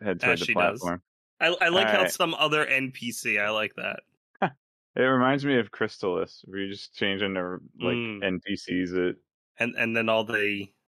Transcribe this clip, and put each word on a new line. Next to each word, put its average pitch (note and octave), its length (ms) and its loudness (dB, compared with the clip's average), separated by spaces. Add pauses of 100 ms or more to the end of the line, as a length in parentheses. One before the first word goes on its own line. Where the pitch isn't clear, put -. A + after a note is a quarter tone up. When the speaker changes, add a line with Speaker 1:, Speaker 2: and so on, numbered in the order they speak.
Speaker 1:
head F#2+ 180 -4
toward B2 140 2
Speaker 2:
As F#2+ 60 0
Speaker 1:
the F2 80 -2
Speaker 2:
she A#2 80 -2
does. F#2 240 2
Speaker 1:
platform. F2 240 -4 (360)
Speaker 2:
I, D#3+ 80 2 (140)
I F3 80 4
like F3+ 180 4
how G#3 100 4
Speaker 1:
All F#3 80 4
right. E3+ 60 0
Speaker 2:
some E3+ 220 0
other D3+ 320 2
N C3 260 0
P A#2+ 200 -8
C. A2 280 -2
I G#2 120 2
like G#2+ 240 -2
that. - 240 -6 (420)
Speaker 1:
<laughs> F#3+ 100 0 (440)
It A#2+ 80 2
reminds C3 420 4
me C#3 140 4
of G#2 100 -2
Crystalis, F2+ 760 -4
where F#2+ 160 -10
you G2 100 -4
just - 240 -14
change G2 260 -2
into, F#2 380 -2 (200)
like, A#2+ 160 -2
Speaker 2:
Mm. A2 280 -6
Speaker 1:
N F#2 200 0
P G2+ 120 -4
Cs F2+ 380 -4
at F2+ 200 2 (460)
Speaker 2:
And, A#2 160 -2
and A2+ 200 -2
then A2+ 140 0
all A2+ 140 2
the G#2 500 -4 (240)